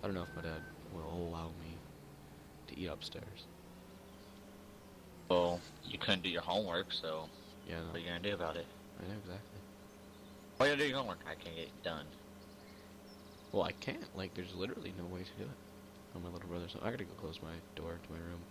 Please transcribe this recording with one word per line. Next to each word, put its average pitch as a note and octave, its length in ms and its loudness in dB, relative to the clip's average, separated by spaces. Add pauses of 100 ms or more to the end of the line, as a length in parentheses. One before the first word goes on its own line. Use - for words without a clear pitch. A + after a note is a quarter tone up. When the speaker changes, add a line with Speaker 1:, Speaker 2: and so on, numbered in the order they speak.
Speaker 1:
I - 20 0
don't G2+ 80 4
know F2+ 100 2
if E2 120 -4
my E2+ 80 -4
dad D#2+ 180 0 (320)
will E2 180 -2
allow E2+ 360 0
me E2 280 -6 (920)
to - 120 -6
eat F#2 80 2
upstairs. - 580 -4 (1800)
Speaker 2:
Well, F2 320 10 (240)
you - 140 -4
couldn't F#2+ 260 6
do F#2+ 60 4
your E2+ 120 4
homework, F#2 520 6
so D#2+ 360 2 (380)
Speaker 1:
Yeah, E2+ 100 0
I - 40 2
know. E2 60 0
Speaker 2:
what E2+ 80 -2
are E2+ 40 2
you E2+ 80 -2
gonna F2 120 2
do G2+ 160 4
about E2 200 2
it? E2+ 100 0 (340)
Speaker 1:
I F#2 80 -2
know, G#2 100 -2
exactly. G2 420 -6 (1000)
Speaker 2:
Why C3+ 100 10
you C#3+ 60 10
gotta C#3+ 100 8
do D3 60 8
your C3 100 4
homework? G#2 260 2
I D#2+ 100 -2
can't E2+ 200 -6
get E2 120 -2
it - 160 -12
done. D#2+ 220 2 (1500)
Speaker 1:
Well, F#2 120 8
I E2+ 80 4
can't. - 440 -2
Like, F#2+ 200 0
there's F#2 180 -2
literally F#2 440 0
no F2 80 -2
way F#2 180 -2
to F#2 140 -6
do G2 60 -2
it. C3+ 140 -4 (580)
Oh, F2+ 40 -2
my F2 100 -2
little F2 180 -4
brother's F2 260 -2
home. - 120 -4
I A2+ 60 4
gotta A2+ 140 0
go F2+ 100 -8
close D#2+ 260 -4
my D#2+ 120 -4 (220)
door E2 260 -2
to - 100 -8
my D#2+ 80 -4
room. E2+ 320 -4